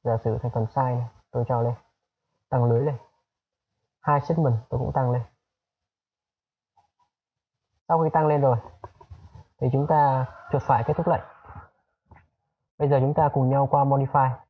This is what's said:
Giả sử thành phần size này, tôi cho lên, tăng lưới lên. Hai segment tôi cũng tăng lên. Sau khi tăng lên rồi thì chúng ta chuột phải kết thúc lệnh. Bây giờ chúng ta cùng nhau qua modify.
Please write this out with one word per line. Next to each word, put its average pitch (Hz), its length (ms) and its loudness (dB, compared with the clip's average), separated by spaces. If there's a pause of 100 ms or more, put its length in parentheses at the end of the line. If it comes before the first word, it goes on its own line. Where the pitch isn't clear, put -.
Giả 117 200 -2
sử 110 180 -2
thành 120 100 -4
phần 117 140 -2
size 127 320 -2
này, 120 120 -6 (220)
tôi 123 160 -4
cho 120 140 -2
lên, 120 120 -2 (760)
tăng 123 160 0
lưới 117 160 2
lên. 139 160 -4 (1040)
Hai 143 200 2
segment 156 340 0 (140)
tôi 127 100 -4
cũng 131 140 -4
tăng 127 180 0
lên. 123 100 -2 (2750)
Sau 165 160 2
khi 156 100 0
tăng 156 140 2
lên 151 140 2
rồi 131 160 4 (1040)
thì 120 100 0
chúng 135 160 0
ta 143 380 2 (260)
chuột 139 100 -2
phải 120 260 0
kết 151 100 -2
thúc 170 100 -4
lệnh. 170 160 -2 (1600)
Bây 147 100 0
giờ 139 100 4
chúng 135 140 0
ta 147 200 2
cùng 131 160 2
nhau 139 220 2
qua 143 120 2
modify. 135 460 2 (200)